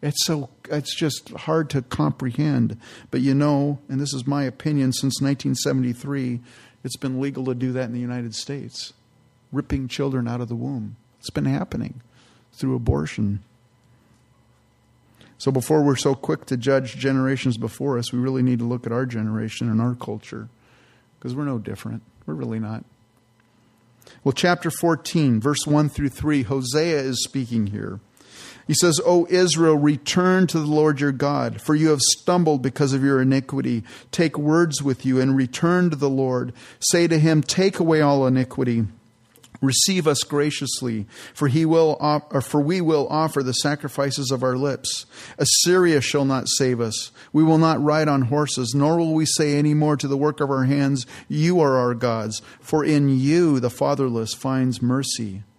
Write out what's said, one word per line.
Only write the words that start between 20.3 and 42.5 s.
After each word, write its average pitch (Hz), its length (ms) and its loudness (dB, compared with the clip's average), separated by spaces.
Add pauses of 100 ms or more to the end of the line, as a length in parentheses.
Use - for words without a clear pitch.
'cause 123 140 -8
we're 147 100 -4
no 135 140 -4
different. 110 440 -10 (220)
We're 151 100 -8
really 117 260 -6
not. 110 240 -8 (1400)
Well, 143 100 2
chapter 175 380 2
fourteen, 151 680 0
verse 139 260 -2
one 151 220 2
through 143 220 -4
three, 147 320 -2
Hosea 139 580 0
is 131 240 -4
speaking 117 440 -2
here. 101 320 -8 (680)
He 151 80 0
says, 165 300 2
"O 175 240 4
Israel, 165 480 4
return 180 680 2
to 160 120 0
the 156 80 -2
Lord 151 340 2
your 143 120 2
God, 127 480 -2
for 156 140 2
you 156 160 4
have 147 100 2
stumbled 160 640 2
because 135 320 0
of 135 100 0
your 139 160 4
iniquity. 131 600 0 (280)
Take 165 280 0
words 151 440 0
with 135 220 -2
you 131 160 2
and 135 160 2
return 170 540 2
to 156 60 -4
the 139 120 0
Lord. 127 460 -2 (260)
Say 170 260 2
to 165 120 2
him, 156 240 4
'Take 196 360 0
away 160 220 4
all 143 260 4
iniquity.'" 123 600 0 (800)
Receive 156 420 2
us 170 160 2
graciously, 131 840 -4 (260)
for 147 160 0
he 156 160 2
will 160 360 4
op-, 151 340 -2
or 143 60 2
for 147 200 0